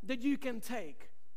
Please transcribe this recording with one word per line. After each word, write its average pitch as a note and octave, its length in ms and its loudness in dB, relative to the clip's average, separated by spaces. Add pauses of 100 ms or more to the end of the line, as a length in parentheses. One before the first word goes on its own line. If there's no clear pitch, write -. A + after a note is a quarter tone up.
that A#3+ 180 0
you C#4 160 4
can B3 220 0
take. G3+ 500 -2 (260)